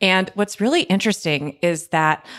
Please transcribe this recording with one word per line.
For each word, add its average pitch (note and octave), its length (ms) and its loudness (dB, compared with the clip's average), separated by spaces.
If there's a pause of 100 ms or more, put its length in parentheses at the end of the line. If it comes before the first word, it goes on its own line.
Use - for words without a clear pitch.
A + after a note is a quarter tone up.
And F#3 340 2
what's G3+ 260 -4
really C#4+ 220 2
interesting D#3+ 800 -2
is E3+ 240 -2
that D#3 360 0 (160)